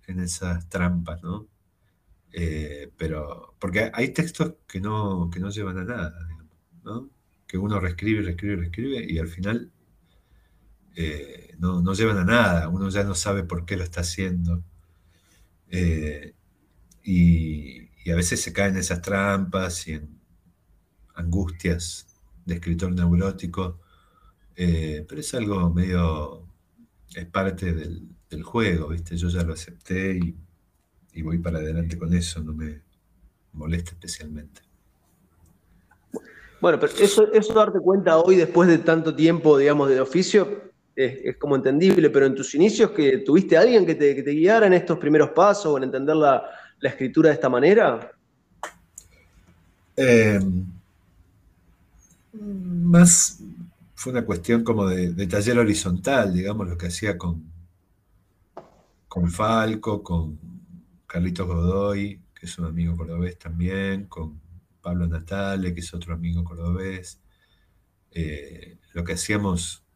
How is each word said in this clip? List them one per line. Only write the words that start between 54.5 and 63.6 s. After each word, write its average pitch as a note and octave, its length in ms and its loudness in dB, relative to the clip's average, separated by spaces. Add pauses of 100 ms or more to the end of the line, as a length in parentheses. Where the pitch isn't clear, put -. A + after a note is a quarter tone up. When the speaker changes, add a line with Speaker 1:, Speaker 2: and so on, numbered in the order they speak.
Speaker 1:
como G#2+ 240 0
de, F2+ 280 0
de F#2+ 120 -4
taller G#2 320 0
horizontal, G#2 760 2
digamos, G2 340 -2
lo E2+ 80 -6
que F2 120 -8
hacía G2 280 -4
con, E2 340 -8 (1600)
con F2 220 -2
Falco, G#2+ 720 -2
con D#2+ 360 -4 (680)
Carlitos F2 400 -4
Godoy, G2 760 -2 (140)
que - 120 -20
es - 120 -14
un E2+ 80 -6
amigo E2+ 300 -4
cordobés E2+ 420 -6
también, F#2+ 640 -4